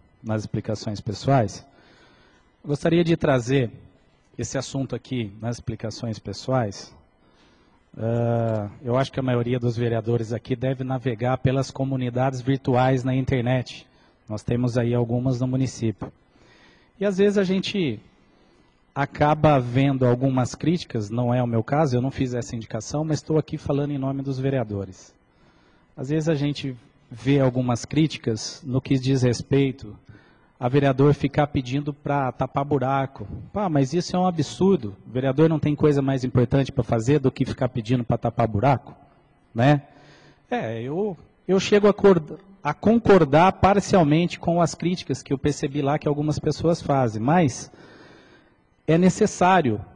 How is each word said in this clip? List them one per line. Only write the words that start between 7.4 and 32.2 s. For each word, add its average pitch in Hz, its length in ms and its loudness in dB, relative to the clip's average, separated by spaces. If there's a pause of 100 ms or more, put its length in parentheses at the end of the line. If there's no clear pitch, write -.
Ah, 117 760 -2 (120)
eu 123 140 -2
acho 135 160 -2
que - 80 -4
a - 20 -4
maioria 123 380 -2
dos 120 160 -2
vereadores 113 560 -2
aqui 120 240 -6
deve 131 260 -4
navegar 127 540 -2
pelas 135 340 0
comunidades 127 680 -2
virtuais 131 640 2
na 131 100 -2
internet. 127 720 -2 (400)
Nós 107 160 -8
temos 120 360 -2
aí 120 160 0
algumas 120 480 0
no 131 40 0
município. 127 640 -4 (880)
E 190 60 -4
às 196 140 0
vezes 202 180 2
a 202 80 2
gente 180 560 -2 (960)
acaba 151 640 2
vendo 127 480 2
algumas 127 480 2
críticas, 120 560 -4
não 120 240 0
é 127 80 0
o 120 40 0
meu 117 160 0
caso, 143 320 0
eu 123 60 0
não 131 100 -2
fiz 127 220 -4
essa 120 240 -6
indicação, 113 480 -8
mas 156 140 -2
estou - 180 -4
aqui 156 220 -2
falando 143 320 -4
em 143 80 -6
nome 135 240 -4
dos 135 160 -6
vereadores. 107 760 -4 (840)
Às 131 120 -10
vezes 156 220 0
a 160 40 2
gente 139 400 -4 (360)
vê 131 300 0
algumas 123 440 0
críticas - 800 -4
no 131 160 -2
que 135 180 0
diz 127 240 0
respeito 127 720 0 (640)
a 123 80 -4
vereador 139 460 4
ficar 147 360 0
pedindo 143 440 -4
pra 139 400 -2